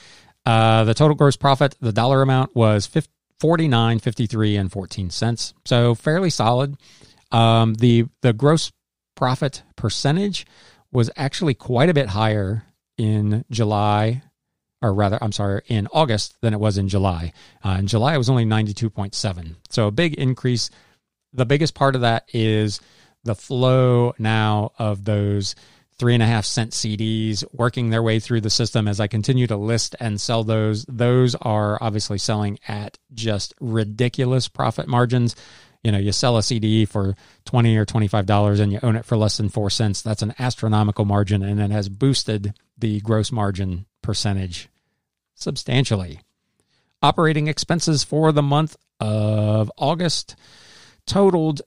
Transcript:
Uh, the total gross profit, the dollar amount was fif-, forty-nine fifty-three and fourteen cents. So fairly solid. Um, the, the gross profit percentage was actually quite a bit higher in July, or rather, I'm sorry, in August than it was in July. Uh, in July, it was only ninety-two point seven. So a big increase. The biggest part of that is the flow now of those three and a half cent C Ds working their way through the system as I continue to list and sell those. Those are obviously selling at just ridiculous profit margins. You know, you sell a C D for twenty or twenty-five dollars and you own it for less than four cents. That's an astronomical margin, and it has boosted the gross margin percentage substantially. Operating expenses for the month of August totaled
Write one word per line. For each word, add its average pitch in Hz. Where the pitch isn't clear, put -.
Uh, 113
the 110
total 151
gross 139
profit, 139
the 117
dollar 131
amount 131
was 107
fif-, -
forty-nine 123
fifty-three 107
and 95
fourteen 95
cents. -
So 120
fairly 165
solid. 127
Um, 113
the, 117
the 120
gross 147
profit 131
percentage 165
was 117
actually 143
quite 131
a 175
bit 135
higher 107
in 107
July, 107
or 107
rather, 104
I'm 107
sorry, 101
in 110
August 131
than 110
it 104
was 104
in 98
July. 90
Uh, 95
in 98
July, 117
it 151
was 120
only 123
ninety-two 110
point 101
seven. 85
So 110
a 104
big 156
increase. 127
The 127
biggest 147
part 135
of 123
that 113
is 107
the 113
flow 127
now 107
of 101
those 101
three 120
and 117
a -
half 113
cent 113
C 107
Ds 110
working 120
their 113
way 113
through 113
the 107
system 110
as 101
I 107
continue 123
to 110
list 110
and 107
sell 113
those. 107
Those 123
are 107
obviously 107
selling 104
at 104
just 110
ridiculous 120
profit -
margins. 120
You 113
know, 101
you 101
sell 123
a 107
C 117
D 110
for 98
twenty 117
or 104
twenty-five 104
dollars 104
and 104
you 104
own 113
it 113
for 120
less 107
than 104
four 104
cents. 107
That's 110
an 107
astronomical 107
margin, 101
and 101
it 101
has 104
boosted 104
the 107
gross 107
margin 98
percentage 95
substantially. 113
Operating 156
expenses 156
for 156
the 147
month 147
of 107
August 160
totaled 175